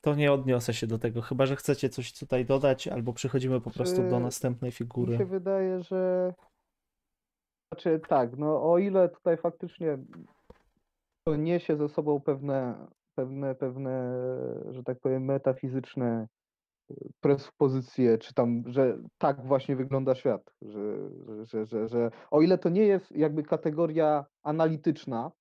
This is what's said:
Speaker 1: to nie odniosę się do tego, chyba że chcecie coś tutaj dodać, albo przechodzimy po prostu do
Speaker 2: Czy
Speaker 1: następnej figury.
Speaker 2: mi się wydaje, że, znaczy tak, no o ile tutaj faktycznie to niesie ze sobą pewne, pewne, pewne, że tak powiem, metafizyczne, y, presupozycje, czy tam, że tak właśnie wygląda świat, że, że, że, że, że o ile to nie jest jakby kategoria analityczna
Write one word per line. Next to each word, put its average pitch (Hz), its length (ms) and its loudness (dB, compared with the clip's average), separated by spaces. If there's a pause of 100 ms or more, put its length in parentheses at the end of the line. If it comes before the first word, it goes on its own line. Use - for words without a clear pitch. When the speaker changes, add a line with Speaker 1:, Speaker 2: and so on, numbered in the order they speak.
Speaker 1:
to 147 140 2
nie 143 180 4
odniosę 127 400 2
się 113 140 -4
do 110 120 -2
tego, 117 220 -2
chyba 135 240 0
że 135 100 0
chcecie 139 340 0
coś - 300 -10
tutaj 127 260 0
dodać, 135 420 2
albo 120 260 -4
przechodzimy 127 480 0
po 113 100 -8
prostu - 320 0
do - 140 2
Speaker 2:
Czy - 20 2
Speaker 1:
następnej 123 520 -2
figury. 117 400 -4
Speaker 2:
mi 117 60 0
się 196 80 2
wydaje, 185 580 -2
że, 185 500 0 (1400)
znaczy 160 360 0
tak, 127 300 0
no 151 340 0
o 175 60 6
ile 190 320 4
tutaj 170 280 -2
faktycznie 165 600 -4 (1300)
to 156 120 0
niesie 165 420 0
ze 147 120 0
sobą 147 320 0
pewne, 135 680 -4 (280)
pewne, 135 400 -4
pewne, 131 580 -4 (580)
że 127 120 -12
tak 131 160 -6
powiem, 131 260 0
metafizyczne, 131 1000 -2 (640)
y, - 180 -16 (100)
presupozycje, 131 1000 2
czy - 160 -10
tam, 120 340 0
że 123 300 2 (200)
tak 139 280 0
właśnie 135 300 0
wygląda 131 400 0
świat, - 460 -2
że, 104 480 -8 (180)
że, 110 180 -12
że, 110 200 -6
że, 113 220 -4
że 117 240 0 (200)
o 151 100 6
ile 180 160 6
to 180 120 0
nie 196 140 4
jest 196 280 2
jakby 151 320 0
kategoria 156 840 0 (180)
analityczna 151 960 0